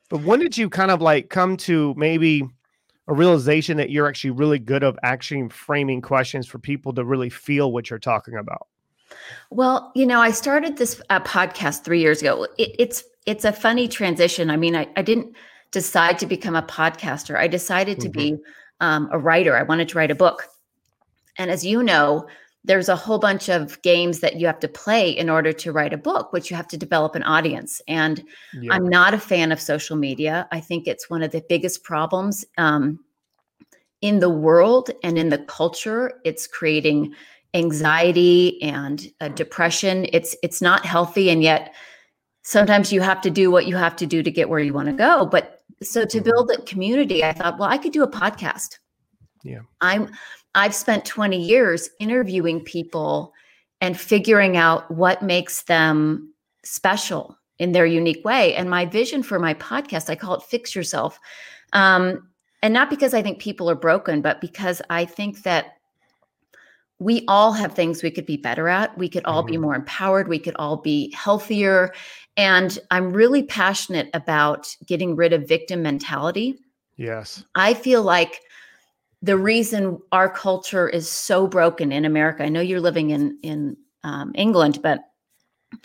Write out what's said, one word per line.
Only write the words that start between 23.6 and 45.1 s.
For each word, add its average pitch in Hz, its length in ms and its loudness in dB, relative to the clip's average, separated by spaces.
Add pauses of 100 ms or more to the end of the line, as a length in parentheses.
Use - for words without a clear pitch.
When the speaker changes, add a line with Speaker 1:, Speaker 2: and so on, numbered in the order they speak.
Speaker 2:
games 175 380 2
that - 160 0
you 170 100 2
have 160 120 0
to 151 80 -4
play 208 440 0
in 165 180 -2
order 160 240 2
to 160 180 -10
write 151 220 -2
a 151 40 -6
book, - 360 -4
which 175 160 -4
you 180 60 -8
have 170 140 -8
to 165 80 -12
develop 156 360 -2
an 131 100 -6
audience. 156 640 -2
And 156 360 -2 (360)
Speaker 1:
Yeah. 120 140 -2
Speaker 2:
I'm 180 160 0
not 180 240 6
a 208 60 -2
fan 165 320 0
of 156 100 -2
social 151 340 -4
media. 151 560 -2
I 170 80 -6
think 170 280 -8
it's - 220 -8
one 165 120 -4
of 156 100 -4
the 160 160 -6
biggest 175 360 -2
problems, 185 600 -4 (140)
um, 151 420 0 (1000)
in 208 180 2
the 180 100 4
world 170 600 6 (140)
and 170 140 -2
in 160 120 2
the 143 80 2
culture. 220 840 -6
It's - 240 -6
creating 151 640 0 (400)
anxiety 170 1080 4
and, 143 500 -8 (100)
uh, 147 80 -6
depression. 180 800 -2
It's, - 320 0
it's 170 180 -6
not 180 240 4
healthy. 170 440 2
And 160 140 4
yet 156 300 2 (680)
sometimes 202 500 4
you 190 100 2
have 185 200 0
to 190 80 0
do 185 220 4
what 180 160 4
you 175 80 -2
have 170 200 0
to 175 100 -6
do 160 180 0
to 165 80 -2
get 165 180 0
where 156 100 0
you 143 140 0
wanna 143 200 -4
go. 240 320 4